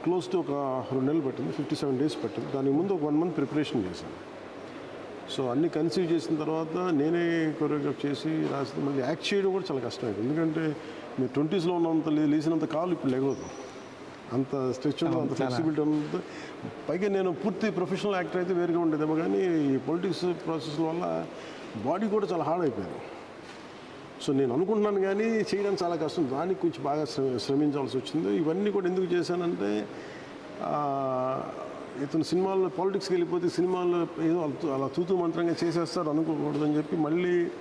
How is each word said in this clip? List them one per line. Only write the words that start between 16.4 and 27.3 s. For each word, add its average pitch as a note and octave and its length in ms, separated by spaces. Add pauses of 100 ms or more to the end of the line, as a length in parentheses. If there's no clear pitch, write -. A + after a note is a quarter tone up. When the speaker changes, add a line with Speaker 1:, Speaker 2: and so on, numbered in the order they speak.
Speaker 1:
పైగా F#3 200
నేను F#3+ 240
పూర్తి G3+ 380
ప్రొఫెషనల్ F#3 440
యాక్టర్ F3 220
అయితే F3+ 160
వేరుగా E3+ 280
ఉండేదేమో D#3 340
కానీ E3+ 600
ఈ C3 40
పొలిటిక్స్ E3 440
ప్రాసెస్ D#3+ 580
వల్ల F#2 460 (580)
బాడీ F#3+ 240
కూడా G3+ 240
చాలా E3 120
హార్డ్ E3+ 200
అయిపోయింది. - 340 (1300)
So D3+ 60
నేను C3+ 220
అనుకుంటున్నాను G3+ 460
కానీ G3 240
చేయడానికి G3+ 600
చాలా E3+ 120
కష్టం, D3+ 360
దానికి F3 280
కొంచెం D#3 240
బాగా D3 200
శ్ర-, C3+ 320